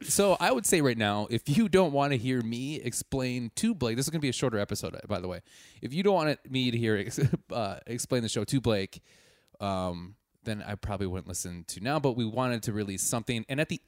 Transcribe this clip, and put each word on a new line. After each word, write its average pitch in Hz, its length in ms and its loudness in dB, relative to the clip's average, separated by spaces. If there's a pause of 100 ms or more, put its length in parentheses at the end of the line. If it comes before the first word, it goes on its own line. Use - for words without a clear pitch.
so 202 360 4
I 196 140 4
would 240 120 0
say 175 160 4
right 127 160 4
now, 104 340 2
if 117 180 -2
you 196 200 4
don't 175 240 6
wanna 139 220 2
hear 127 280 0
me 123 340 -4
explain 123 800 -4
to 226 180 0
Blake, 120 220 0
this 135 100 0
is 139 40 -4
gonna 160 100 -2
be 143 80 0
a 120 40 0
shorter 117 280 0
episode, 101 360 -4 (120)
by 98 100 0
the 90 80 -6
way. 87 140 -6 (400)
If 120 120 -8
you 185 120 -2
don't 196 100 6
want 156 240 2 (100)
me 131 220 0
to 117 80 2
hear 110 180 2
ex-, 104 220 -4 (180)
<laughs> - 160 -6
uh, 104 360 -4
explain 120 340 -2
the 110 60 -2
show 104 160 -2
to 135 160 0
Blake, 104 420 0 (580)
um, 92 540 -4 (300)
then 107 200 -4
I 101 120 -8
probably 98 320 -4
wouldn't 90 200 -6
listen 87 400 -8
to - 120 -12
now. 135 180 0
But 135 140 2
we 117 120 0
wanted 117 400 -2
to 113 80 -2
release 101 300 -4
something. 117 460 -2
And 135 120 -2
at 156 80 0
the 165 200 -8